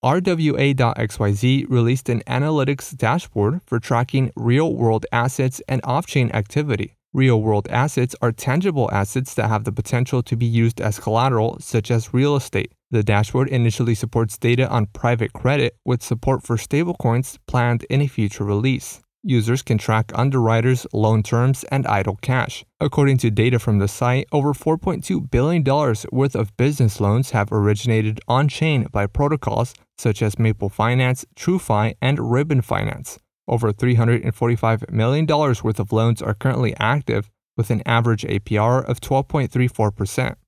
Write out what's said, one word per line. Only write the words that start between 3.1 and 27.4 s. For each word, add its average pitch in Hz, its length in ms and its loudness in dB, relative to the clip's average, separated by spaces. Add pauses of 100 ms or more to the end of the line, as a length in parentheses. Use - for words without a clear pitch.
for 123 140 -2
tracking 123 560 0
real-world 117 760 0
assets 127 560 -2
and 131 160 -2
off-chain 131 480 0
activity. 120 640 -2 (180)
Real-world 110 580 2
assets 127 500 0
are 120 100 2
tangible 143 640 0
assets 104 420 -2
that 107 140 0
have 110 160 0
the 113 80 -4
potential 123 500 -2
to - 140 -2
be 117 80 0
used 117 380 2
as 104 180 -2
collateral, 113 600 0
such - 300 -2
as 117 220 -2
real 143 240 2
estate. - 360 -4 (180)
The 113 120 2
dashboard 107 460 2
initially 117 460 0
supports 113 420 -2
data 120 320 2
on 113 180 0
private 117 460 -2
credit, 127 500 0
with 123 200 -2
support 123 400 -2
for 117 140 -2
stablecoins 131 920 -2
planned 120 380 0
in 139 180 0
a 147 40 0
future 107 380 -4
release. 107 560 -2 (220)
Users 123 400 0
can 110 160 0
track 110 360 0
underwriters, 120 760 2
loan 110 300 2
terms, 123 420 0
and - 220 -2
idle 101 340 0
cash. - 460 -4 (160)
According 139 360 2
to 120 120 2
data 113 280 2
from 107 200 2
the 101 100 2
site, 127 420 -2
over 147 220 0
four 156 240 0
point 175 260 -4
two 185 200 -2
billion 143 400 2
dollars 135 500 0
worth 131 220 0
of 104 240 -2
business 131 420 2
loans 107 300 2
have 104 200 0